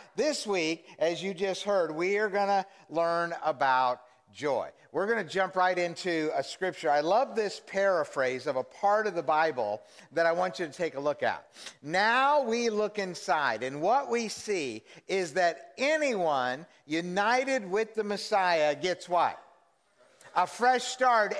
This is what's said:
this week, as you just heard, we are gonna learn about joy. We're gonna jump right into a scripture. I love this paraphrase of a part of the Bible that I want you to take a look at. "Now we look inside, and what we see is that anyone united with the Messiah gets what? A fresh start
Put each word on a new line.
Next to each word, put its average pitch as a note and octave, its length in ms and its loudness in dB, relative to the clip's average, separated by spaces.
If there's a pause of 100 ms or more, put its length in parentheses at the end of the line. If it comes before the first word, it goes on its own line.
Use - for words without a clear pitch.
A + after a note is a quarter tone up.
(160)
this C4+ 320 -2
week, E3 400 -2 (100)
as E3 260 0
you G3 120 -4
just F#3 280 -4
heard, F#3 280 0
we F3 260 -2
are G#3+ 120 0
gonna G3 360 0 (240)
learn E3+ 540 0
about C3 580 2 (300)
joy. A2 380 -2 (220)
We're F3+ 160 -2
gonna A3+ 160 -2
jump F#3 320 -2
right F3+ 220 2
into E3+ 580 -2
a C#3 80 0
scripture. E3+ 460 -4
I D3 120 4
love G#3 340 2
this G#3 300 -4
paraphrase D3 800 0
of C#3 80 -2
a B2+ 80 0
part G#3 420 0
of G3 100 -2
the E3+ 80 -2
Bible C3+ 600 0 (280)
that E3 140 2
I E3 60 4
want F3+ 280 -2
you F3 80 -4
to C#3+ 40 -12
take D#3+ 240 -6
a C3 40 -4
look C#3+ 240 -2
at. G2+ 240 -2 (340)
"Now A#3 600 2
we A#3 280 0
look G#3 300 -2
inside, D#3 640 0
and C3+ 180 -6
what B3 280 2
we A#3 180 0
see D3 560 -6 (240)
is F3 260 -2
that E3+ 440 0
anyone F3+ 880 0 (200)
united G3+ 840 0
with A3 260 -2
the G#3+ 80 -2
Messiah F#3 720 2
gets F3 340 -4
what? D#3+ 300 0 (960)
A F3+ 100 4
fresh A#3+ 400 2
start A3 540 2